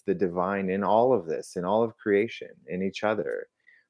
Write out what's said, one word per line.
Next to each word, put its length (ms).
the 100
divine 540
in 140
all 300
of 120
this, 320
in 80
all 180
of 140
creation, 540
in 160
each 200
other. 440